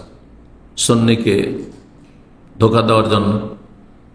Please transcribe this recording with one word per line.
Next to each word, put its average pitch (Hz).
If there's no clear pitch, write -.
সুন্নিকে 113
ধোঁকা 110
দেওয়ার 110
জন্য, 104